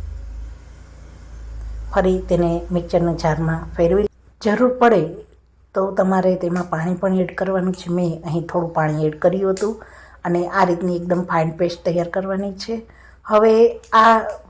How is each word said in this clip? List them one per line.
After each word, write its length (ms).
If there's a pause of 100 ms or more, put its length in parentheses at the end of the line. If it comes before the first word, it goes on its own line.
(1900)
ફરી 280 (100)
તેને 240 (220)
મિક્સરના 480
જારમાં 440 (100)
ફેરવી, 300 (360)
જરૂર 280 (100)
પડે 220 (720)
તો 80 (160)
તમારે 340 (120)
તેમાં 280
પાણી 280
પણ 240
એડ 160
કરવાનું 400
છે. 160
મેં 160 (160)
અહીં 220
થોડું 260
પાણી 320
એડ 160
કર્યું 320
હતું 180 (520)
અને 140 (180)
આ 100
રીતની 320
એકદમ 300
ફાઇન 280
પેસ્ટ 280
તૈયાર 280
કરવાની 480
છે. 120 (560)
હવે 220 (500)
આ 120 (360)